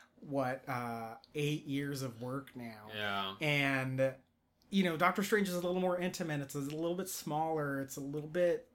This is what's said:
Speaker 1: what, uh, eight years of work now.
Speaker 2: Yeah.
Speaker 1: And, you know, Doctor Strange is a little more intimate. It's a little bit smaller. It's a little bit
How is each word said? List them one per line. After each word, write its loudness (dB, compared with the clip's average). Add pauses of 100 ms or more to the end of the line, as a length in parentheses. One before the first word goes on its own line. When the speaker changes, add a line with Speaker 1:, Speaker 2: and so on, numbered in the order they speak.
(200)
Speaker 1:
what, -2
uh, -4 (180)
eight 0
years -2
of -8
work -6
now. -12
Speaker 2:
Yeah. -2
Speaker 1:
And, 2 (560)
you 6
know, 2
Doctor 4
Strange 4
is -2
a -2
little 2
more 2
intimate. -2
It's -6
a -4
little 0
bit -4
smaller. -2
It's -8
a -6
little -6
bit 4